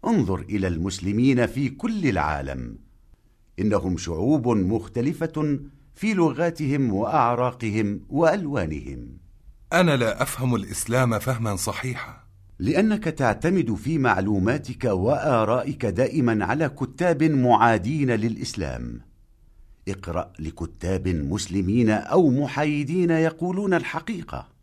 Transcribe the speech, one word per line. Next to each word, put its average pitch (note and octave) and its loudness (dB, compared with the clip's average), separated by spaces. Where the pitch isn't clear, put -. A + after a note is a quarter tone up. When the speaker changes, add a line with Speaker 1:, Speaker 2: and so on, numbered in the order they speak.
Speaker 1:
انظر A2 2
إلى F#2+ -2
المسلمين G2 2
في C3+ -2
كل G#3 -4
العالم، C#2 -2
إنهم G2 0
شعوب A2+ 0
مختلفة C3+ 0
في G#3+ -2
لغاتهم D3 0
وأعراقهم A#2 0
وألوانهم. F#2 -2
Speaker 2:
أنا E3 4
لا A#2 0
أفهم B2+ -2
الإسلام A#2 0
فهما A2 -2
صحيحا. - -8
Speaker 1:
لأنك G3+ 2
تعتمد C#3 0
في D3 -2
معلوماتك G#2+ 0
وآرائك A#2+ 0
دائمًا A2+ 0
على C3+ 0
كتاب D#3 0
معادين B2 4
للإسلام. D2 -4
اقرأ F2 -6
لكتاب F2 -4
مسلمين F#2+ 0
أو C3 2
محايدين D3 0
يقولون E3+ 0
الحقيقة. - -6